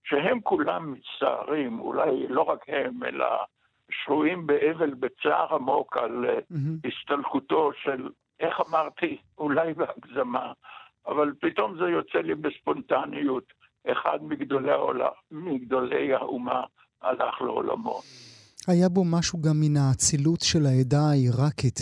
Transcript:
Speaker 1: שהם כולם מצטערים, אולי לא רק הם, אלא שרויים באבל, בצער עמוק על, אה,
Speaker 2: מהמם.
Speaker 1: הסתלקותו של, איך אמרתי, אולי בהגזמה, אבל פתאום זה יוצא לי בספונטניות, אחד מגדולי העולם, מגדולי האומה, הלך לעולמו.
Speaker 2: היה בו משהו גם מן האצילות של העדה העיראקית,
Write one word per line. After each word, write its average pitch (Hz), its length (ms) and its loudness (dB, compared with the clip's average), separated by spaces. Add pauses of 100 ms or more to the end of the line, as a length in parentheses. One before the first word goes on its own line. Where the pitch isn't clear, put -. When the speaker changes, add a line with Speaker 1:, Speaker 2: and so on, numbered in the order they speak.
Speaker 1:
שהם 185 360 0
כולם 170 520 0
מצטערים, 127 880 -2
אולי 139 480 0
לא 135 140 0
רק 156 260 -2
הם, 127 360 -4
אלא 131 220 -2 (640)
שרויים 156 560 0
באבל, 147 480 2
בצער 151 600 0
עמוק 135 420 0
על, 120 320 -2
אה, 117 100 2 (120)
Speaker 2:
מהמם. 160 340 -4
Speaker 1:
הסתלקותו 143 840 0 (120)
של, 131 260 -4 (320)
איך 165 280 -2
אמרתי, 156 500 -2 (200)
אולי 156 360 0
בהגזמה, 127 760 -4 (540)
אבל 147 340 0
פתאום 190 380 0
זה 180 100 0
יוצא 165 300 0
לי 160 160 -2
בספונטניות, 147 1120 -2 (480)
אחד 147 300 0
מגדולי 139 480 -2
העולם, 139 400 0 (200)
מגדולי 135 840 -2
האומה, 127 480 -2 (400)
הלך - 400 -2
לעולמו. - 580 -2 (680)
Speaker 2:
היה 180 200 6
בו 180 160 2
משהו 170 380 0
גם 156 180 4
מן 151 160 4
האצילות 143 640 4
של 156 260 4
העדה 131 340 4 (100)
העיראקית, 131 720 2